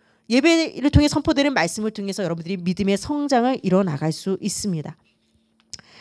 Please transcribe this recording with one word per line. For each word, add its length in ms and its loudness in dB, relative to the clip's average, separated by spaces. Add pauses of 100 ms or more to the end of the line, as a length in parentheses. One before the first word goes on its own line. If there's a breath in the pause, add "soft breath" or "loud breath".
(300)
예배를 600 2
통해 180 6
선포되는 460 0
말씀을 380 -2
통해서 320 -6
여러분들이 340 -4
믿음의 400 0
성장을 680 0
이뤄나갈 480 0
수 300 -4
있습니다. 540 -6 (1040 soft breath)